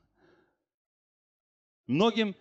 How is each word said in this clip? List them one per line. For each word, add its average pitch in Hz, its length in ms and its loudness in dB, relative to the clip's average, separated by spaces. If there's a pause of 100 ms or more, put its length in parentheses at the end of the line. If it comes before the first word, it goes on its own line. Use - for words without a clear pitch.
(1900)
Многим 214 540 0